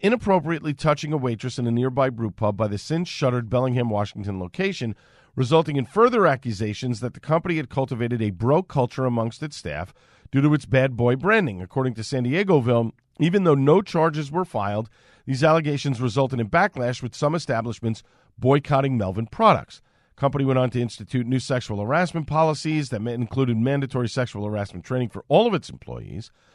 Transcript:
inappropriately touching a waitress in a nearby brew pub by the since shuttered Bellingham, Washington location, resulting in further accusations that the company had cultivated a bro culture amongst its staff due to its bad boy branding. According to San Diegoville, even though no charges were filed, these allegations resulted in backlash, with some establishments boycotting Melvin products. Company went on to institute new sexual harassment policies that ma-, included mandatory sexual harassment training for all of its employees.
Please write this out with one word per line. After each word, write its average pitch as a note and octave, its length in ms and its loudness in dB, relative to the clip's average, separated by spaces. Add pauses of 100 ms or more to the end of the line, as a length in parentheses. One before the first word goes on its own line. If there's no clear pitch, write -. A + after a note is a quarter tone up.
inappropriately E3+ 720 0
touching D3 400 -2
a D#3 40 0
waitress B2+ 400 -4
in A#2+ 80 -2
a A#2 60 0
nearby C3 380 2
brew A2+ 200 -4
pub G#2 280 -2
by A2 100 0
the G2+ 100 -4
since E3 300 -4
shuttered B2 420 -2
Bellingham, B2 400 0
Washington G2+ 500 -4
location, A#2+ 540 -4 (420)
resulting D3 420 2
in B2+ 80 0
further A3+ 420 4
accusations A2+ 720 -2
that A#2+ 140 -6
the - 60 -18
company E3+ 360 0
had D3 140 -4
cultivated A#2+ 520 -2
a G#2+ 80 0
bro A2+ 320 2
culture C3 440 -2
amongst A#2 360 -2
its D3+ 140 -10
staff D2+ 380 -8 (380)
due C3+ 100 2
to D3+ 120 4
its D3+ 120 0
bad B2+ 320 2
boy A#2+ 180 4
branding. C#3+ 460 2
According C3 320 -2
to A2 100 -8
San B2+ 220 -2
Diegoville, B2+ 680 2 (300)
even F3+ 240 4
though D#3 100 6
no D3 260 6
charges D#3 500 -2
were F3 140 -2
filed, G#2+ 440 -4 (360)
these C3 180 -2
allegations D3 580 2
resulted B2+ 400 0
in G#2+ 80 -2
backlash, B2+ 520 0
with A#2+ 140 -8
some D3+ 180 0
establishments A#2 680 -4 (340)
boycotting C#3 600 2
Melvin G2+ 300 -2
products. F#3+ 540 2 (340)
Company C#3 280 0
went C3 160 2
on B2+ 120 2
to A#2+ 100 -2
institute A#2+ 440 -4
new B2+ 140 0
sexual A#2+ 420 -4
harassment D#3+ 460 -2
policies D#3 640 0
that G#2 120 -4
ma-, A#2 100 -4
included A#2+ 460 0
mandatory B2+ 520 0
sexual A2 360 -4
harassment G2+ 400 -6
training B2+ 240 -2
for - 200 -14
all G3 180 6
of A3 60 0
its C#3+ 160 -4
employees. A#1+ 600 -14 (240)